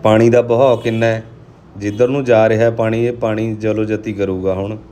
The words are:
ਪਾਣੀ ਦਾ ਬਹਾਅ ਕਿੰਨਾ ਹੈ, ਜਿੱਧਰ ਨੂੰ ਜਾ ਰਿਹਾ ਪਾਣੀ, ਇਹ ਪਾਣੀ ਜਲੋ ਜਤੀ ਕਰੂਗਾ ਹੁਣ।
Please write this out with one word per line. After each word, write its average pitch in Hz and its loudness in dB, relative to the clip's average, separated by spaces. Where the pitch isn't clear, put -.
ਪਾਣੀ 117 4
ਦਾ 120 4
ਬਹਾਅ 123 2
ਕਿੰਨਾ 113 -2
ਹੈ, 110 -2
ਜਿੱਧਰ 104 0
ਨੂੰ 139 -2
ਜਾ 110 4
ਰਿਹਾ 113 2
ਪਾਣੀ, 113 -2
ਇਹ 120 -2
ਪਾਣੀ 110 -4
ਜਲੋ 107 -2
ਜਤੀ 107 -6
ਕਰੂਗਾ 95 -4
ਹੁਣ। 101 -6